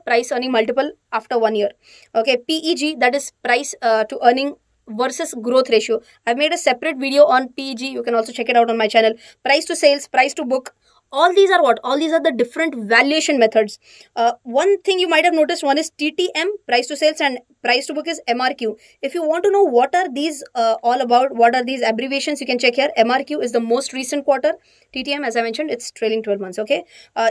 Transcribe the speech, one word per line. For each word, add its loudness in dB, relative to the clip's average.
price -2
earning -4
multiple 0
after -4
one 2
year. -2
Okay, 0
P -4
E -2
G, -4
that 2
is -8
price, -2
uh, 0
to -6
earning 2
versus -6
growth 0
ratio. 0
I've 0
made 0
a 0
separate -2
video 4
on 2
P -10
E -8
G. -8
You -8
can -2
also -2
check -4
it 0
out 4
on -2
my 0
channel. 2
Price 0
to -6
sales, 2
price 0
to -6
book. -6
All 4
these 6
are 4
what? 2
All -2
these -2
are 2
the 0
different -4
valuation 2
methods. 2
Uh, 2
one 0
thing 0
you 0
might 2
have 2
noticed, 0
one 0
is -4
T -4
T -2
M, -4
price -2
to -8
sales, 0
and -2
price 0
to -10
book -6
is -6
M -2
R -2
Q. -6
If -6
you -4
want 0
to 2
know 4
what 4
are 0
these, -4
uh, 0
all 0
about, 2
what 6
are 0
these -4
abbreviations, -2
you -6
can -2
check 2
here. 0
M 4
R 0
Q -6
is -4
the 0
most -2
recent -6
quarter. 6
T -8
T -4
M, -4
as -2
I 2
mentioned, -4
it's -8
trailing -2
twelve -2
months, -10
okay? -2
Uh, 2